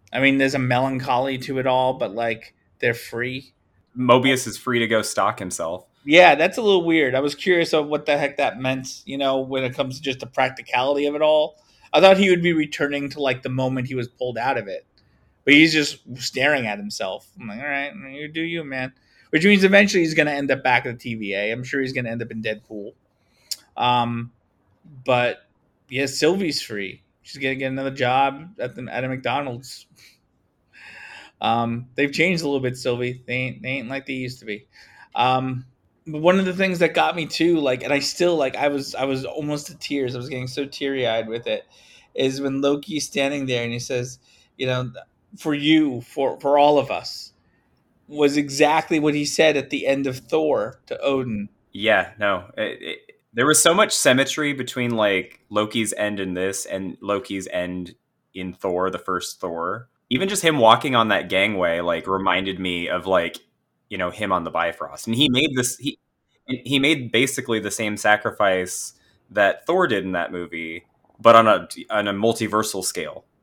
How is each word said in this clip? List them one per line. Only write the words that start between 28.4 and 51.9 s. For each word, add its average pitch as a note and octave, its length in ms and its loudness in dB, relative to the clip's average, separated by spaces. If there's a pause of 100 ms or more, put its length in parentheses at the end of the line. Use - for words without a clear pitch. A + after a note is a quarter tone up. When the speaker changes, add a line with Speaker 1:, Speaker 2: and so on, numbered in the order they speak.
Speaker 1:
at B2+ 160 -6
the, B2 160 -12
at B2 140 -4
a C3 40 -4
McDonald's. C3 800 -6 (1500)
Um, A#2 540 -2
they've C#3+ 180 0
changed E3 300 0
a D#3 40 -4
little C#3 140 -2
bit, B2+ 160 -4
Sylvie. B2 500 -4
They B2 80 -6
ain't, C3 280 -6
they B2+ 60 -10
ain't C3 200 -8
like C3+ 180 -10
they C3+ 80 -8
used B2+ 260 -10
to - 40 -20
be. G#2 220 -10 (480)
Um, C3 500 0 (400)
but D3+ 160 -8
one F3+ 200 6
of F#3+ 60 0
the F3+ 60 -2
things F#3 280 0
that E3+ 140 4
got D#3+ 200 2
me E3 120 -4
too, E3 340 2
like, B2+ 240 0
and C3 80 -2
I C#3+ 80 2
still, F3 360 0
like, C3+ 200 0
I C#3+ 120 0
was, C#3 280 -4
I B2+ 80 -2
was C3+ 200 -4
almost D3 440 -8
to D#3 100 -20
tears. C3+ 360 -4
I B2+ 40 -8
was B2 100 -10
getting B2+ 200 -8
so C3+ 180 -6
teary-eyed B2 640 -2
with A#2 180 -8
it, G#2+ 180 -4 (500)
is C3+ 260 0
when C#3 200 -2
Loki's C#3+ 460 -2
standing C#3 400 -4
there A#2+ 160 -2
and A#2 100 -4
he A#2+ 60 -6
says, B2 400 -6 (380)
you C3 100 -4
know, B2+ 260 -4 (440)
"For D#3 180 -2
you, D3 460 4
for, - 400 -4
for C#3+ 180 4
all D3 200 8
of A#2 120 0
us," - 420 -8 (760)
was D3 280 2
exactly D3 640 2
what D3 160 2
he D3 100 -2
said D3+ 320 4
at C3 140 -4
the C#3+ 160 -4
end C#3 220 0
of B2+ 100 -6
Thor C3+ 680 -2
to - 140 -10
Odin. B2 480 -2 (240)
Speaker 2:
Yeah, G2+ 460 2